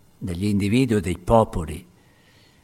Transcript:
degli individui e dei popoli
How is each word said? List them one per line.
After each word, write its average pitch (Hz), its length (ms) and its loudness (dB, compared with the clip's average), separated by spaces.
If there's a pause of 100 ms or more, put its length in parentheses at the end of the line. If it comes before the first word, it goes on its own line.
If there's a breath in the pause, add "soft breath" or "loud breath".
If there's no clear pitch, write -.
(180)
degli 92 280 -6
individui 104 520 2
e 101 40 -2
dei 87 160 -4
popoli 92 720 0 (760 soft breath)